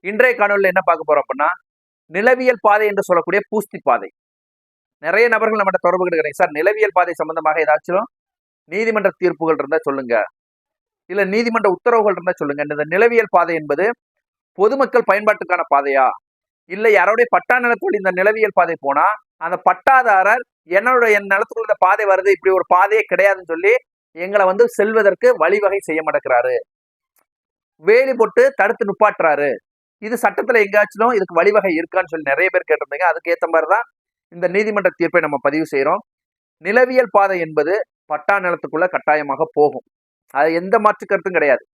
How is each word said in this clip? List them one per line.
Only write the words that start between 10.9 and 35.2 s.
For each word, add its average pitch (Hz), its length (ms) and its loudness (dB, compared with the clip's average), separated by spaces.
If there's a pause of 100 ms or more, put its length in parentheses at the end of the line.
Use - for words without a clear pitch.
இல்ல 196 140 -2
நீதிமன்ற 226 460 0
உத்தரவுகள் 220 420 0
இருந்தா 180 240 -4
சொல்லுங்க. 147 260 -6
இந்த 147 260 -4
நிலவியல் 220 480 0
பாதை 170 180 2
என்பது 156 320 -2 (720)
பொதுமக்கள் 247 520 0
பயன்பாட்டுக்கான 190 580 0
பாதையா, 139 380 2 (640)
இல்ல 208 180 -2
யாரோடைய 208 400 2
பட்டா 226 300 0
நிலத்துக்குள் 240 420 -2
இந்த 190 140 -2
நிலவியல் 208 460 0
பாதை 170 200 0
போனா 139 260 0 (300)
அந்த 170 200 -6
பட்டாதாரர் 220 880 2 (240)
என்னோட, 233 340 2 (100)
என் 202 200 0
நிலத்துக்குள்ள 214 360 -4
இந்த 208 100 -2
பாதை 202 280 2
வருது, 190 300 2
இப்படி 190 220 0
ஒரு - 80 -2
பாதையே 202 420 2
கிடையாதுன்னு 185 460 0
சொல்லி 190 200 2 (420)
எங்களை 190 300 0
வந்து 196 220 2
செல்வதற்கு 220 680 0
வழிவகை 196 420 0
செய்ய 160 220 -4
மாட்டேங்கிறாரு, 131 520 0 (1300)
வேலி 247 320 2
போட்டு 226 280 0 (120)
தடுத்து 233 300 -2
நிப்பாட்டுறாரு, 175 640 0 (540)
இது 220 120 -8
சட்டத்துல 226 480 0
எங்கேயாச்சும் 208 540 0
இதுக்கு 180 180 -4
வழிவகை 190 380 2
இருக்கான்னு?" 165 400 -4
சொல்லி 156 160 -8
நிறைய 160 220 0
பேர் 180 180 -2
கேட்டிருந்தீங்க. 147 380 -2
அதுக்கு 170 260 -2
ஏத்த 170 180 -2
மாதிரிதான் 165 360 0 (460)
இந்த 175 160 -4
நீதிமன்ற 202 460 -2
தீர்ப்பை 170 260 0